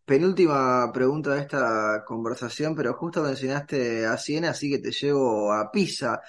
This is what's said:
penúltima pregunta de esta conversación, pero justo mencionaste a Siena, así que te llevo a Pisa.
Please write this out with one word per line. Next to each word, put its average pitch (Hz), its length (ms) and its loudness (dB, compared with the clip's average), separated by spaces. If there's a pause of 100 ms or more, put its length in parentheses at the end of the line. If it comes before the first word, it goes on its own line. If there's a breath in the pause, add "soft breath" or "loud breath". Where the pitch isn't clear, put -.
penúltima 139 880 4
pregunta 139 420 2
de 143 60 -2
esta 110 640 0
conversación, 123 680 -4
pero 127 200 -2
justo 165 280 -4
mencionaste 131 840 -2
a 113 120 0
Siena, 156 340 -2
así 143 200 -4
que 131 80 0
te 117 120 -6
llevo 120 600 2
a 107 180 0
Pisa. 143 600 0